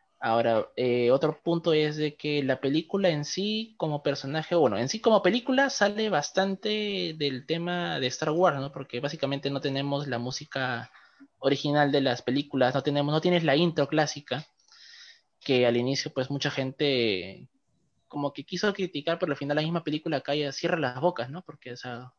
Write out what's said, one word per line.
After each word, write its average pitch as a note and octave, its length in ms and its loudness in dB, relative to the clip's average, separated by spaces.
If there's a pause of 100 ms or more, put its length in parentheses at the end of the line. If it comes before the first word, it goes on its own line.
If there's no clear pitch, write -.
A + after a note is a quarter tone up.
(200)
Ahora, A#2 560 2
eh, B2 360 2
otro D3+ 300 2
punto E3+ 300 0
es D3+ 240 2
de D3+ 200 -2
que D3 260 -2
la C3 180 0
película E3 480 0
en D3+ 160 0
sí, G#3+ 540 -4
como D3+ 240 -2
personaje, C#3+ 540 -2
bueno, B2 200 6
en A#2 140 0
sí A3 100 -6
como A3 220 6
película B3+ 480 2
sale G#3 400 0
bastante F#3+ 1040 -2
del C#3 300 -4
tema E3+ 540 -2
de B2+ 80 0
Star D#3 240 -2
Wars, E3 280 4
¿no? C#3 120 -6
Porque - 280 -8
básicamente C#3+ 480 -4
no C#3 140 -2
tenemos C#3 460 -2
la B2 100 -4
música B2+ 720 -6 (480)
original C#3+ 540 2
de C#3+ 100 4
las B2+ 180 0
películas, B2+ 540 0
no C3+ 80 0
tenemos, C#3+ 320 0
no D#3 80 2
tienes F3 220 4
la C#3+ 120 4
intro D#3+ 320 2
clásica, D3 560 -2 (960)
que B2+ 280 4
al A#2+ 80 2
inicio, C3+ 360 -2
pues, C3 180 -4
mucha C#3+ 200 -2
gente B2 1000 -2 (600)
como C#3+ 240 -4
que C#3 120 -12
quiso G3 300 -2
criticar, F3 460 -4
pero E3+ 100 0
al C3+ 80 -2
final D3 160 -4
la D3+ 80 2
misma D#3+ 220 -2
película D3+ 360 -2
cae, C#3+ 320 -2
cierra E3+ 280 -2
las B2+ 200 -2
bocas, C3+ 300 0
¿no? E3+ 120 -12
Porque, D3 320 -18
o - 20 -12
sea B2 420 -12